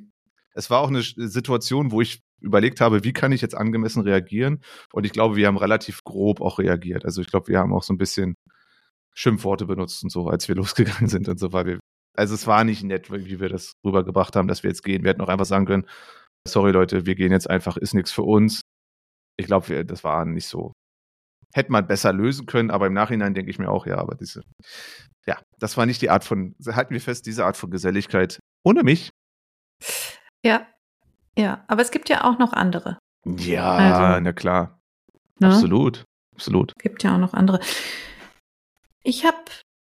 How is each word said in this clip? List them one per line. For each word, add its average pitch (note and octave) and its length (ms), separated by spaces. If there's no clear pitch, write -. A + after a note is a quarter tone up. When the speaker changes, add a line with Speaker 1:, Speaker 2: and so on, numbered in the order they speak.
Speaker 1:
es - 160
war A#2+ 100
auch C#3+ 80
eine C3+ 120
Sch-, A#2 260
Situation, B2 640
wo A2 100
ich - 200
überlegt G#2 400
habe, A2 240
wie A#2+ 80
kann C#3 200
ich B2+ 80
jetzt A2 160
angemessen A2 460
reagieren? G#2 580
Und G#2 120
ich G2+ 80
glaube, A2 240
wir G#2 100
haben G2+ 100
relativ G2+ 480
grob G2 360
auch - 180
reagiert. F2 460
Also F2+ 180
ich E2+ 60
glaub, F#2+ 200
wir F#2+ 100
haben F#2+ 140
auch F#2+ 100
so - 120
ein F2+ 40
bisschen F#2 360
Schimpfworte G2 520
benutzt F#2 360
und E2+ 80
so, F2 180
als E2+ 200
wir G2 60
<laughs> - 20
losgegangen G2+ 520
sind G2 200
und F2+ 100
so, F#2 140
weil F2+ 140
wir, F2+ 140
also G#2 180
es - 120
war A2 180
nicht G#2+ 180
nett, F#2+ 280
wie F#2+ 300
wir F#2+ 80
das F#2 240
rübergebracht F#2 520
haben, F#2+ 120
dass F#2+ 140
wir G2+ 80
jetzt F2+ 120
gehen. F#2+ 200
Wir F#2+ 80
hätten F#2+ 120
auch F#2 60
einfach F#2+ 180
sagen G2 200
können, F#2+ 200
"Sorry G2 260
Leute, F#2 340
wir F#2+ 80
gehen F#2+ 180
jetzt F#2+ 160
einfach, F2+ 280
ist - 180
nix F#2+ 180
für A2 100
uns." G#2+ 380
Ich F#2 80
glaub, F#2+ 220
wir, D#2+ 160
das F#2 200
war D#2+ 220
nicht E2 200
so, E2 260
hätte - 180
man G#2 140
besser G2 260
lösen A#2 340
können, A#2 240
aber G2 160
im F#2+ 80
Nachhinein G#2 400
denke F#2+ 160
ich - 80
mir F#2+ 120
auch, F#2+ 160
ja, F#2+ 120
aber - 160
diese, - 280
ja, - 140
das - 180
war A#2 100
nicht A#2 160
die A2+ 80
Art F#2+ 140
von, F#2+ 300
halten A#2+ 260
wir A2+ 80
fest, A#2+ 260
diese A2 200
Art G2 100
von - 140
Geselligkeit F#2 680
ohne B3 180
mich. E3 280
Speaker 2:
Ja, A3+ 220
ja, G#3 300
aber A3 140
es B3 80
gibt - 180
ja - 160
auch B3 140
noch A#3+ 140
andere. F3 460
Speaker 1:
Ja, F2+ 920
Speaker 2:
Also, F2+ 40
Speaker 1:
na F2 120
klar. F2+ 460
Speaker 2:
ne? F#3+ 100
Speaker 1:
Absolut, E3+ 560
absolut. - 440
Speaker 2:
Gibt - 240
ja F#3+ 120
auch F3+ 40
noch F#3 160
andere. F#3+ 260
Ich B3+ 200
hab E4 260